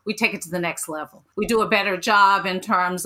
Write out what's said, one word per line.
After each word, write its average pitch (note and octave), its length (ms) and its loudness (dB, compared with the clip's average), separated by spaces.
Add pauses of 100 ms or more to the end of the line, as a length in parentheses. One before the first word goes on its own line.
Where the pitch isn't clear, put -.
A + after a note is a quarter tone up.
we G#3+ 80 -4
take A3 200 -2
it - 80 -8
to E3 80 -12
the F3 100 -4
next E3+ 300 -6
level. D3+ 340 -12 (140)
We G#3 80 -2
do A3 160 2
a F#3+ 80 0
better G3 260 0
job G3 500 4
in F#3 140 -2
terms F3+ 460 -2